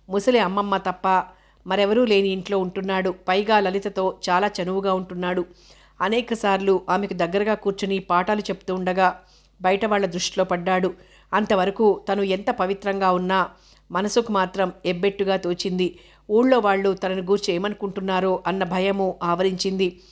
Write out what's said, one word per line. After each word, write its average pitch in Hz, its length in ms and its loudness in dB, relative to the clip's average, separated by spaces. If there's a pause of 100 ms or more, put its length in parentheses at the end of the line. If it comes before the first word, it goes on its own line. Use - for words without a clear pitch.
ముసలి 202 300 2
అమ్మమ్మ 196 380 0
తప్ప 185 480 0 (420)
మరెవరూ 202 380 2
లేని 196 220 4
ఇంట్లో 190 320 -2
ఉంటున్నాడు. 185 560 -2 (120)
పైగా 208 320 4
లలితతో 190 580 -2 (120)
చాలా 196 220 2 (100)
చనువుగా 190 320 -2
ఉంటున్నాడు. 180 520 -4 (560)
అనేకసార్లు 196 880 0
ఆమెకు 190 240 0
దగ్గరగా 202 400 0
కూర్చుని 196 460 -2
పాఠాలు 185 420 0
చెప్తూ 185 340 -6
ఉండగా 185 440 0 (420)
బయట 196 240 2
వాళ్ళ 202 200 0
దృష్టిలో 180 400 -2
పడ్డాడు. 185 480 0 (400)
అంతవరకు 196 680 2 (100)
తను 202 100 0
ఎంత 196 280 -2
పవిత్రంగా 196 640 0
ఉన్నా 180 380 0 (420)
మనసుకు 208 400 0
మాత్రం 185 400 0 (140)
ఎబ్బెట్టుగా 190 520 0
తోచింది. 180 640 -2 (320)
ఊళ్ళో 247 280 6
వాళ్ళు 196 340 2
తనను 185 280 -4
గూర్చి 196 320 0
ఏమనుకుంటున్నారో 190 960 -2
అన్న 190 160 -2
భయము 190 600 0
ఆవరించింది. 185 760 -2 (120)